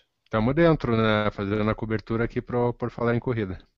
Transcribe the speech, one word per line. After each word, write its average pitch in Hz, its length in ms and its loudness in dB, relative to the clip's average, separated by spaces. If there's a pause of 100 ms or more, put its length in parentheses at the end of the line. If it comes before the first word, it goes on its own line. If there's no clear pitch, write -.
(300)
Tamo 113 240 0
dentro, 151 420 4
né? 107 360 2
Fazendo 107 360 -2
a 110 60 2
cobertura 110 480 -4
aqui 117 180 -4
pro, 120 320 -2
por 120 180 -8
falar 117 260 -2
em - 20 2
corrida. 110 400 -4 (200)